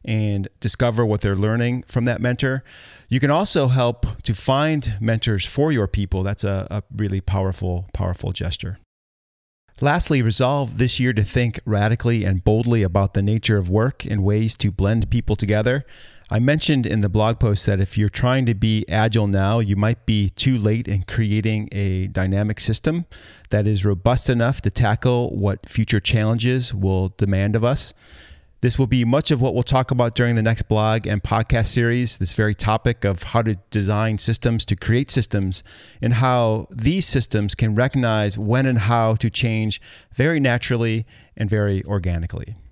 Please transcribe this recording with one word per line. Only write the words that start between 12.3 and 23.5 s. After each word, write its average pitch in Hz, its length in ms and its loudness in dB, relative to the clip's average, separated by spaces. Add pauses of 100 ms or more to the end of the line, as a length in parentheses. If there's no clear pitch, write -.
boldly 113 400 2
about 95 300 0
the 104 80 0
nature 107 340 2
of 92 120 0
work 110 360 0
and 104 180 -2
ways 107 360 0
to 110 120 0
blend 98 400 0
people 110 240 0
together. 107 500 0 (460)
I - 80 0
mentioned 139 480 2
in 107 140 0
the 104 80 2
blog 107 320 2
post 104 260 2
that 101 140 2
if 95 180 -2
you're 104 100 2
trying 127 380 0
to 117 80 2
be 107 340 0
agile 107 380 2
now, 98 320 2
you 104 160 0
might 107 320 0
be 104 240 2
too 131 280 0
late 107 280 0
in 98 160 -2
creating 107 680 -2
a 95 340 -2
dynamic 98 540 -2
system 160 460 -2 (440)